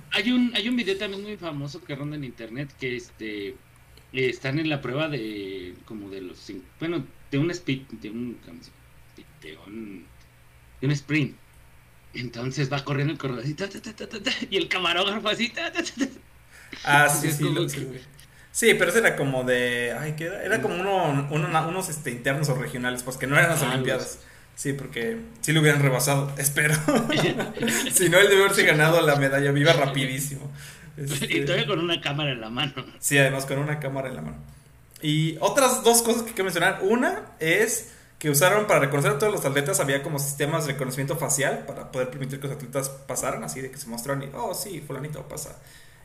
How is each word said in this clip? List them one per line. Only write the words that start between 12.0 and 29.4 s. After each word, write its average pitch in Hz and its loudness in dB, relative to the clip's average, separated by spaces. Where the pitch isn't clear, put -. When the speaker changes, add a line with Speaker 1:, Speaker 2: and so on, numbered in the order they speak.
Speaker 1:
Entonces 127 -4
va 139 -4
corriendo 143 0
el - -10
corredor 123 -6
así, 147 -4
ta, 196 -6
ta, 214 -14
ta, 220 -14
ta, 214 -12
ta, 214 -12
ta, 262 -2
y 196 0
el 170 0
camarógrafo 190 0
así, 226 -2
ta, 339 -6
ta, 339 -4
ta, - -6
ta. - -8
Speaker 2:
Ah, 143 6
sí, 151 0
Speaker 1:
Es 151 -2
Speaker 2:
sí, 147 -2
Speaker 1:
como 143 0
Speaker 2:
lo, 143 0
Speaker 1:
que - -
Speaker 2:
sí, 135 -8
sí. 127 -12
Sí, 220 6
pero - 4
ese 226 4
era 180 4
como 139 0
de, 123 2
ay, 151 -6
¿qué 160 -6
era? 190 -6
Era 202 0
como 175 0
uno, 175 2
uno, 160 0
unos, 185 -2
este, 131 -6
internos 139 0
o 127 2
regionales, 123 -4
pues 131 -8
que 127 -4
no 143 4
eran 170 4
las 151 0
Speaker 1:
Ah, 127 0
algo - -
Speaker 2:
Olimpiadas. 127 0
Speaker 1:
así. - -12
Speaker 2:
Sí, 139 -4
porque 117 -6
sí 151 -2
lo 160 6
hubieran 147 6
rebasado, 139 2
espero. 151 2
<laughs> 285 2
Speaker 1:
<laughs> - 0
Speaker 2:
Si 180 4
no, 170 8
él 196 8
debió 196 8
haberse 196 4
ganado 160 6
la 147 6
medalla 139 2